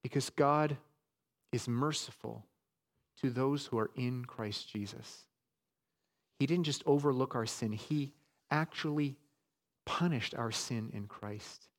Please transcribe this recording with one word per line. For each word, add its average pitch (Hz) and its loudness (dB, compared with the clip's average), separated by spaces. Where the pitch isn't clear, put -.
Because 131 -2
God 147 4
is 123 0
merciful 120 -2
to 135 4
those 135 2
who 117 0
are 110 2
in 123 -2
Christ - -6
Jesus. 104 -8
He 139 4
didn't 175 4
just 151 -2
overlook 139 4
our 113 0
sin. 110 -2
He 139 -2
actually 147 0
punished 165 0
our 117 -2
sin 113 -4
in 101 -6
Christ. - -10